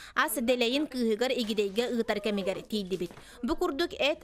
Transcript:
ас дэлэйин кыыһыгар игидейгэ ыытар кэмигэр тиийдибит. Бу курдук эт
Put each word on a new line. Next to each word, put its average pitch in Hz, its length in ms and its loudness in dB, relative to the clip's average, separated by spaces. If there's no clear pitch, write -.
ас 302 240 2
дэлэйин 247 480 2
кыыһыгар 240 480 2
игидейгэ 214 560 0
ыытар 220 320 0
кэмигэр 196 480 -2
тиийдибит. 185 400 -2
Бу 254 160 0
курдук 339 400 0
эт 285 240 0